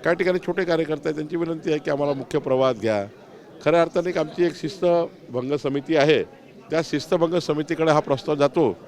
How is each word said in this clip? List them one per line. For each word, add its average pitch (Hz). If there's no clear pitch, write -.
काही 170
ठिकाणी 185
छोटे 180
कार्यकर्ते 160
आहेत, 160
त्यांची 151
विनंती 165
आहे 151
की 151
आम्हाला 143
मुख्य 135
प्रवाहात 131
घ्या. 104
खऱ्या 165
अर्थाने 170
एक 175
आमची 160
एक 160
शिस्तभंग 160
समिती 143
आहे, 143
त्या 156
शिस्तभंग 170
समितीकडे 156
हा 151
प्रस्ताव 147
जातो. 143